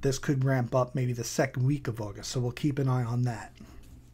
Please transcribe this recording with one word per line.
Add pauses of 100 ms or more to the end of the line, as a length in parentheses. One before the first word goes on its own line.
This
could
ramp
up
maybe
the
second
week
of
August,
so
we'll
keep
an
eye
on
that. (640)